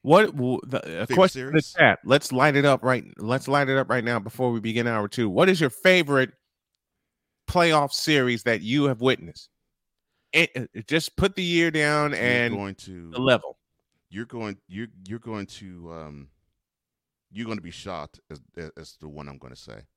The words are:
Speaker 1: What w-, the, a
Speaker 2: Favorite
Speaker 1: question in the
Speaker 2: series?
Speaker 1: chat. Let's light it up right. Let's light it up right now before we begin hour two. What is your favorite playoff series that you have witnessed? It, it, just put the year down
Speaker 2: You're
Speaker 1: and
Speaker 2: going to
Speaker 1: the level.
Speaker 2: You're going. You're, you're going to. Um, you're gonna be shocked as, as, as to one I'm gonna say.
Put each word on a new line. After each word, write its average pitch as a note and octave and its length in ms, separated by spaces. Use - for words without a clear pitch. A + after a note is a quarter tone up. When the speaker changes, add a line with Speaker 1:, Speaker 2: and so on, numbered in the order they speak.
Speaker 1:
What F#3 240
w-, B2+ 400
the, B2 120
a - 40
Speaker 2:
Favorite F2+ 320
Speaker 1:
question F#3 340
in D3 60
the D#3 80
Speaker 2:
series? - 100
Speaker 1:
chat. C3 320
Let's C3+ 260
light C3+ 260
it C#3+ 100
up C3 180
right. B2 200
Let's B2 320
light C#3 220
it C3+ 80
up B2+ 100
right B2+ 160
now A#2+ 140
before A#2+ 340
we A2+ 80
begin A2+ 260
hour G#2+ 220
two. A2+ 220
What C#3+ 180
is F3 140
your C3+ 80
favorite C#3+ 640
playoff D#3 440
series B2+ 500
that A2+ 180
you C3 240
have B2+ 160
witnessed? A#2+ 480
It, D#3+ 160
it, G#2+ 140
just - 280
put F#3+ 200
the F#3+ 60
year E3+ 280
down D3+ 400
Speaker 2:
You're C#3 100
Speaker 1:
and A#2+ 340
Speaker 2:
going G2 200
to F2 380
Speaker 1:
the G#2 80
level. B2 360
Speaker 2:
You're G#2 160
going. G#2+ 320
You're, G#2+ 200
you're A2 140
going G#2+ 260
to. F2 460
Um, D2 360
you're A2 140
gonna A2 160
be E2+ 80
shocked E2 500
as, D2 100
as, D#2+ 180
as D#2 200
to D#2 120
one D2 200
I'm C#2 100
gonna B1+ 180
say. A1 240